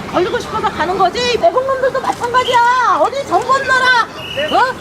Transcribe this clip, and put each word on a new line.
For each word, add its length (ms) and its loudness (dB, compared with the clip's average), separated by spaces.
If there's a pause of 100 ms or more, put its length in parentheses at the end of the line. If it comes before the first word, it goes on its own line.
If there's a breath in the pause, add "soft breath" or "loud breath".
(120)
걸리고 260 0
싶어서 320 -4
가는 260 -4
거지? 460 0
외국 240 2
놈들도 340 0
마찬가지야! 1000 0
어디 260 -2
정권 400 0
나라, 360 4 (500)
어? 280 2